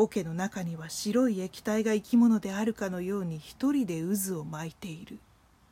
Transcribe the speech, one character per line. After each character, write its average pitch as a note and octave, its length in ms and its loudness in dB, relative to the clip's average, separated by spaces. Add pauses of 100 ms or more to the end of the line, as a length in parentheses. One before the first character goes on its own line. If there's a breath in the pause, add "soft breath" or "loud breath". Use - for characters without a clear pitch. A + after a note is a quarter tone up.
桶 G#3+ 220 2
の D#3+ 100 -4
中 F#3 300 -4
に E3+ 140 -6
は D#3+ 120 -12
白 A#3+ 400 2
い F#3+ 120 -2
液 F#3 200 -8
体 G#3+ 220 0
が A3 100 0
生 G#3+ 180 -2
き B3 60 4
物 A#3 220 8
で G3 140 -6
あ G#3 120 -2
る A3+ 80 0
か G3+ 160 -4
の F3+ 120 -4
よ G3 200 -2
う F#3 40 -4
に D#3+ 160 -6
一 - 320 -2
人 C#4 120 2
で E3 160 -4
渦 F#3+ 380 -2
を D3+ 60 -8
巻 D#3+ 240 -8
い D#3+ 40 -12
て - 140 -14
い E3 180 -12
る。 - 140 -16 (540)